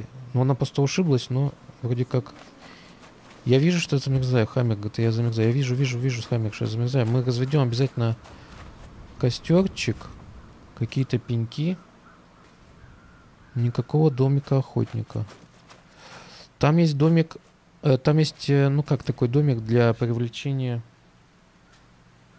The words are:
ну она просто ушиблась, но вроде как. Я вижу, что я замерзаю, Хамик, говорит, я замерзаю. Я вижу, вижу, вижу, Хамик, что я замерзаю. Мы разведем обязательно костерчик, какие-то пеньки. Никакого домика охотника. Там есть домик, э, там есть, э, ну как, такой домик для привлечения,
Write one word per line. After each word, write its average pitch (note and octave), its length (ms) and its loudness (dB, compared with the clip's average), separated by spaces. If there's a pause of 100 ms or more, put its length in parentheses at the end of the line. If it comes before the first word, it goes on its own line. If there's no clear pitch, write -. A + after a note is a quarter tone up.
(320)
ну B2+ 80 2
она C3 140 2
просто C#3 260 -2
ушиблась, C#3 480 0
но C#3 240 -2 (280)
вроде B2 240 -2
как. - 280 -2 (1120)
Я B2 120 4
вижу, E3+ 220 2
что D3+ 160 -2
я C3+ 40 0
замерзаю, B2+ 480 2
Хамик, A#2 300 0
говорит, G#2+ 220 -6
я A2+ 120 2
замерзаю. A2+ 380 0
Я A#2+ 40 2
вижу, B2+ 220 -2
вижу, B2+ 220 -2
вижу, B2 300 -2
Хамик, A2 260 -2
что A#2 120 -6
я G#2+ 60 -4
замерзаю. A#2+ 360 0
Мы B2 160 2
разведем C3 400 0
обязательно A#2 520 0 (1040)
костерчик, D#3+ 800 0 (760)
какие-то B2+ 420 -2
пеньки. B2 600 -4 (1800)
Никакого B2+ 560 0
домика C3+ 460 0
охотника. A2+ 680 -4 (1300)
Там D3+ 160 4
есть D#3+ 220 4
домик, D#3+ 400 2 (460)
э, C3+ 140 4
там D3+ 200 2
есть, - 320 0
э, C#3 180 4
ну C#3+ 160 0
как, - 180 -2
такой B2 280 -2
домик C3+ 320 2
для A#2 320 4
привлечения, A#2+ 880 -4 (1600)